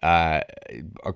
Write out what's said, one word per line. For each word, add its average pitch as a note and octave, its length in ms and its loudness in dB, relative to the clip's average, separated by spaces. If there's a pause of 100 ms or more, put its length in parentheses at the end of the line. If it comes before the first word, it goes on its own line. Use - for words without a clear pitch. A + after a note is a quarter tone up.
uh, E2 380 4 (640)
our, G2 120 -6